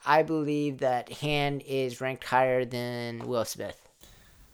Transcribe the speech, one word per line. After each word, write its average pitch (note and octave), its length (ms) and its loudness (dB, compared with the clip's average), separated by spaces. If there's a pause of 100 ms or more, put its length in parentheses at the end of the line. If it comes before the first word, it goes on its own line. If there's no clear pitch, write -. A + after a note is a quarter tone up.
I D3+ 160 8
believe D3 560 -2
that B2+ 340 0
Hand C#3+ 540 0
is C3 340 -2
ranked C3 240 -6
higher B2+ 400 4
than A#2+ 600 -6
Will A#2+ 180 0
Smith. - 420 -10 (680)